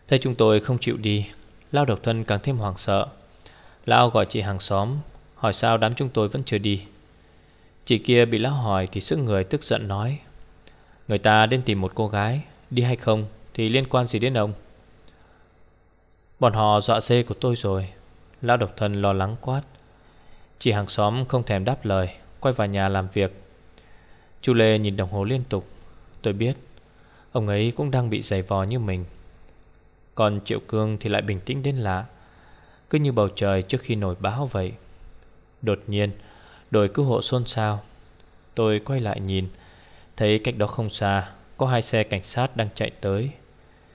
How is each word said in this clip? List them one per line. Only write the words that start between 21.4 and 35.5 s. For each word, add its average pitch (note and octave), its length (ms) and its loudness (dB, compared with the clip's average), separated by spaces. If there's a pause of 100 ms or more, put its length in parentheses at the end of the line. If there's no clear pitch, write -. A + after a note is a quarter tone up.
thèm G2 220 0
đáp C3 200 -2
lời, F#2+ 240 0 (320)
quay C3 140 2
vào G#2+ 120 0
nhà G2 220 0
làm F#2+ 240 -2
việc. - 300 -2 (1000)
Chu B2+ 140 2
Lê A2 240 6
nhìn G2+ 180 -2
đồng F#2+ 140 -2
hồ G2+ 140 -2
liên B2+ 240 -2
tục. F#2+ 180 -2 (560)
Tôi G#2+ 100 0
biết A2+ 240 0 (760)
ông A2 140 0
ấy G#2 300 2
cũng D3 140 -2
đang B2 200 0
bị G#2+ 120 -2
giày G2 200 -2
vò G2 200 0
như A2 160 -2
mình. F#2+ 260 -4 (1120)
Còn G#2 300 2
Triệu G#2+ 240 -4
Cương G#2+ 320 0
thì - 80 -6
lại G2+ 140 0
bình G2+ 180 -4
tĩnh C3 220 -6
đến C3+ 140 -2
lạ, G2+ 280 -4 (840)
cứ D#3 80 2
như C#3+ 140 0
bầu G#2+ 160 4
trời G2 340 0
trước B2 180 -2
khi - 140 -4
nổi G2 260 -2
bão A2 260 -4
vậy. F#2+ 260 -4 (880)